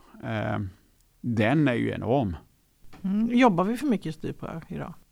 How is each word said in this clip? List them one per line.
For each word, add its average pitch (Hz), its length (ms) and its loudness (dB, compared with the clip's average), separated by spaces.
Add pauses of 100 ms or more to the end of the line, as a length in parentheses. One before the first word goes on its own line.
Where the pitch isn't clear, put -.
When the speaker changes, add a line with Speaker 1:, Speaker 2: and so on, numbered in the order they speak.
(240)
Speaker 1:
eh, 110 340 -2 (600)
den 123 480 2
är 123 60 0
ju 113 160 0
enorm. 98 460 0 (640)
Speaker 2:
Mm. 208 240 0
Jobbar 240 380 4
vi 220 120 0
för 254 100 -2
mycket 185 280 0
stuprör - 540 -10
idag? 151 260 -8 (180)